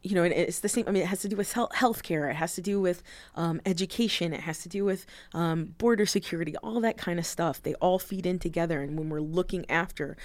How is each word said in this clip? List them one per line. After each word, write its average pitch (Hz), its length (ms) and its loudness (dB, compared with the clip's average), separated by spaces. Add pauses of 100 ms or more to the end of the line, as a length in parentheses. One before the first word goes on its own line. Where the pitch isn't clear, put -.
you 196 120 -2
know, 175 80 6
and 170 100 4
it's 170 280 0
the 208 100 0
same, 233 180 0
I - 40 0
mean, 190 100 4
it 160 40 0
has 190 140 -2
to 202 80 -4
do 202 80 -2
with 202 160 -2
hel-, 240 220 0
healthcare, 170 560 0
it 151 60 -2
has 160 180 -2
to 185 80 -6
do 202 180 0
with, 180 220 2 (320)
um, 165 320 0
education, 180 680 0
it - 80 -4
has 156 220 -6
to 180 80 -14
do 202 160 0
with, 190 180 0 (300)
um, 165 420 0
border 220 300 4
security, 165 520 -2
all 226 220 -4
that 226 160 2
kind 175 220 -2
of 165 80 -2
stuff. 165 360 -2
They 147 120 -2
all 185 240 4
feed 190 260 -6
in 180 140 0
together. 165 420 0
And 143 180 -4
when 156 120 -2
we're 151 100 -2
looking 175 500 -2
after 151 540 -2